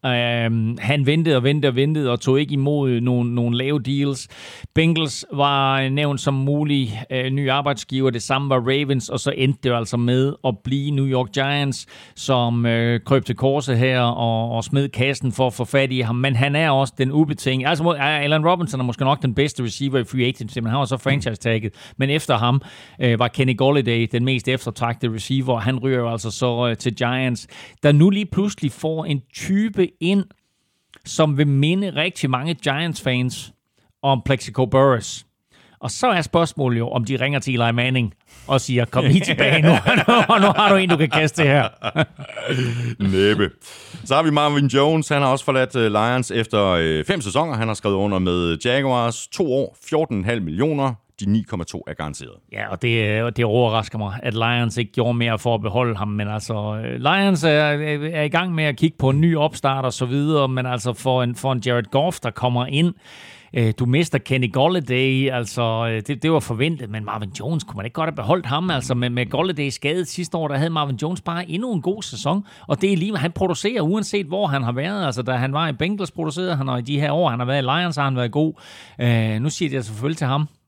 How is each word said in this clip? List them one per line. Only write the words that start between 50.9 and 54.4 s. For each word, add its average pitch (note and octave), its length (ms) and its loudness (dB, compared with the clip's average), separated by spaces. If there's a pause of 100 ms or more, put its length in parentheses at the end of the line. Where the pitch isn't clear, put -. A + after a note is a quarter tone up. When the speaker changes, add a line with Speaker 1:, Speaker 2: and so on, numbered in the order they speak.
Speaker 2:
De G2 100 -2
ni G#2+ 120 4
komma F#2 220 -8
to - 240 -12
er D#2 60 -12
garanteret. C#2 400 -10 (180)
Speaker 1:
Ja, G#2 200 -8
og - 100 -8
det, A2 420 0
og A#2 140 -4
det A#2+ 80 2
overrasker A2+ 520 0
mig, G2+ 260 -6
at B2 100 -4
Lions A#2 440 0